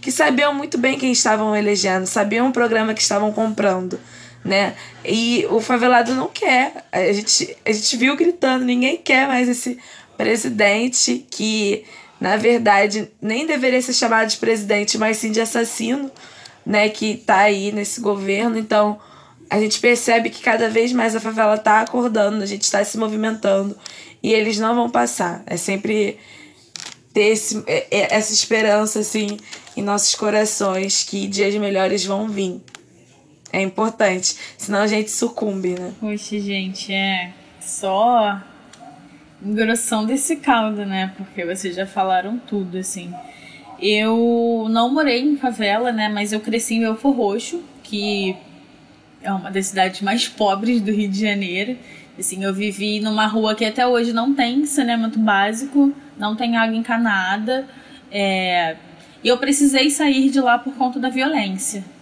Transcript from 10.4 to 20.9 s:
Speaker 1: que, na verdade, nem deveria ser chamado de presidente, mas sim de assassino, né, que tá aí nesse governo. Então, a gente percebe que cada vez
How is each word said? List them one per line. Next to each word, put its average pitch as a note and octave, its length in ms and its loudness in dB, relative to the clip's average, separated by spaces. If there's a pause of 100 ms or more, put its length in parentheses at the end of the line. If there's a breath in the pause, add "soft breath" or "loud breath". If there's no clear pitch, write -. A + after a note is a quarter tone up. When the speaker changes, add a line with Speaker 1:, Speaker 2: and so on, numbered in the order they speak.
Speaker 1:
que, G#3 540 -2 (340 loud breath)
na F#3+ 200 2
verdade, G#3 720 4 (100)
nem A#3 260 -2
deveria B3+ 360 2
ser B3+ 100 -4
chamado A3 360 2
de G3+ 100 -4
presidente, G#3 580 0
mas G#3+ 220 0
sim A3 120 -2
de G#3+ 120 0
assassino, A#3 680 -2 (540 loud breath)
né, G#3 240 2
que G#3+ 300 -4
tá G3 220 2
aí G3+ 300 2
nesse G#3 300 -6
governo. G3+ 560 -2
Então, G#3 420 2 (500 loud breath)
a G3+ 120 0
gente G#3+ 180 0
percebe A#3 500 2
que - 140 -12
cada A3+ 260 2
vez A3+ 240 2